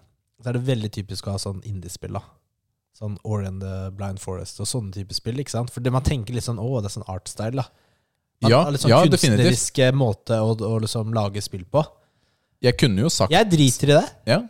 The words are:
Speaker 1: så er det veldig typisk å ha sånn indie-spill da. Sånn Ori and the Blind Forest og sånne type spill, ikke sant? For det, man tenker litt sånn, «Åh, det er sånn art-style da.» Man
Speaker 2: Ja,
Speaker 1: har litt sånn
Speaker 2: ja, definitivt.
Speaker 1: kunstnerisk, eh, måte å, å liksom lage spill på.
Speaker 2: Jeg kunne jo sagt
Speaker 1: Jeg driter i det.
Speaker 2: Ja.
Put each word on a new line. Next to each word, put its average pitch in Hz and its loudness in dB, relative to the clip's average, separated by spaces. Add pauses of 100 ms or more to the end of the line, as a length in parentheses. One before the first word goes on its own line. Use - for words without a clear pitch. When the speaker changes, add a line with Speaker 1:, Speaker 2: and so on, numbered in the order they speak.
(440)
Speaker 1:
så 117 -8
er 120 -4
det 123 -2
veldig 117 -2
typisk 98 -10
å 104 -4
ha 98 -4
sånn 95 -8
indie-spill 95 -12
da. 98 -6 (720)
Sånn 104 -10
Ori 104 -4
and 95 -10
the 95 -8
Blind 98 -8
Forest 92 -12
og 104 -6
sånne 107 -6
type 98 -10
spill, 113 -6
ikke 139 -8
sant? 127 -6
For - -12
det, 123 0
man 127 0
tenker 123 -2
litt 117 -4
sånn, 117 -6
«Åh, 120 -4
det 101 -6
er - -12
sånn - -14
art-style 104 -8
da.» 131 -4 (760)
Man - 6
Speaker 2:
Ja, 143 6
Speaker 1:
har 147 -2
litt 139 -2
sånn 143 2
Speaker 2:
ja, 135 8
definitivt. 131 4
Speaker 1:
kunstnerisk, - -2
eh, 127 6
måte 127 0
å, 110 2
å 110 -2
liksom 110 -4
lage 104 -2
spill 90 -10
på. 147 0 (760)
Speaker 2:
Jeg 123 4
kunne 101 2
jo 156 2
sagt 110 0
Speaker 1:
Jeg 208 4
driter 147 4
i 143 6
det. 285 -2 (160)
Speaker 2:
Ja. 147 2